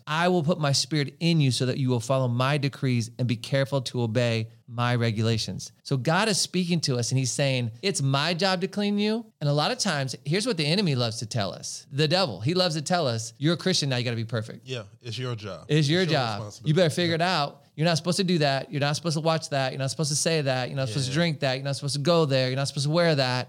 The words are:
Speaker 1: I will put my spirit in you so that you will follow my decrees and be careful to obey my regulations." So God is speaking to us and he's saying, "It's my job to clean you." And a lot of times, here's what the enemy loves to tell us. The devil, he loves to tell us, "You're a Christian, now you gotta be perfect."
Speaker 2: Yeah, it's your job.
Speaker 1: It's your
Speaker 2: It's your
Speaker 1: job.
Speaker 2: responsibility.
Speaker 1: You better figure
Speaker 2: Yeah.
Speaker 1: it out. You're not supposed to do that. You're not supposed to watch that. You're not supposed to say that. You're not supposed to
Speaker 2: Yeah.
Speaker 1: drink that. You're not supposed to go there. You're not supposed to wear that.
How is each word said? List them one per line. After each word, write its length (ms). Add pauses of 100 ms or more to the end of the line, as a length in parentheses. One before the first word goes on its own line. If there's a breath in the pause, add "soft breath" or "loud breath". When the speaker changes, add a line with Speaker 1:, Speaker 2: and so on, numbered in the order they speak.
Speaker 1:
I 220
will 160
put 160
my 120
spirit 480
in 220
you 80
so 160
that 140
you 100
will 100
follow 280
my 320
decrees 580
and 100
be 80
careful 460
to 220
obey 460 (180 soft breath)
my 260
regulations." 800 (100)
So 160
God 320
is 80
speaking 440
to 160
us 120
and 80
he's 140
saying, 400 (100)
"It's 220
my 320
job 260
to 60
clean 320
you." 260 (160)
And 80
a 40
lot 180
of 80
times, 360 (100)
here's 200
what 120
the 80
enemy 280
loves 240
to 80
tell 260
us. 400
The 160
devil, 320
he 140
loves 220
to 80
tell 240
us, 320
"You're 160
a 20
Christian, 320
now 80
you 60
gotta 120
be 100
perfect." 420
Speaker 2:
Yeah, 160 (180)
it's 160
your 180
job. 320
Speaker 1:
It's 220
your 140
Speaker 2:
It's 80
your 80
Speaker 1:
job. 200
Speaker 2:
responsibility. 300
Speaker 1:
You 60
better 160
figure 220
Speaker 2:
Yeah. 20
Speaker 1:
it 60
out. 420 (120)
You're 100
not 100
supposed 220
to 80
do 140
that. 320
You're 100
not 160
supposed 180
to 60
watch 300
that. 200
You're 80
not 100
supposed 200
to 60
say 260
that. 260
You're 80
not 140
supposed 160
to 60
Speaker 2:
Yeah. 40
Speaker 1:
drink 240
that. 140
You're 100
not 140
supposed 180
to 60
go 240
there. 240
You're 80
not 100
supposed 200
to 20
wear 260
that. 340